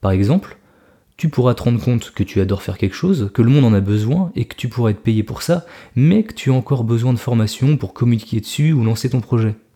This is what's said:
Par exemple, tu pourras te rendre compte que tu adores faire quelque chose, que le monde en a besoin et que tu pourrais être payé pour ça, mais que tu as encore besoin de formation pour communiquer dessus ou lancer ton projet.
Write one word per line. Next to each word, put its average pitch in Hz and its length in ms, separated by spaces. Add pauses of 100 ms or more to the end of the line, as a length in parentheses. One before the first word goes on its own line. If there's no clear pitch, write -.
Par 98 80
exemple, 101 480 (580)
tu 160 140
pourras 123 240
te - 80
rendre 120 200
compte 120 320
que - 80
tu - 180
adores 95 220
faire 95 140
quelque - 180
chose, 156 380
que - 80
le 117 100
monde 139 140
en 113 80
a 101 80
besoin 107 560
et 117 80
que - 100
tu - 140
pourrais 113 240
être 101 80
payé 110 220
pour 113 180
ça, 170 240 (320)
mais 175 280
que - 100
tu - 160
as 131 40
encore 127 300
besoin 117 300
de 113 40
formation 120 600
pour - 160
communiquer 117 460
dessus 151 320
ou 127 120
lancer 113 240
ton 127 120
projet. 110 340 (220)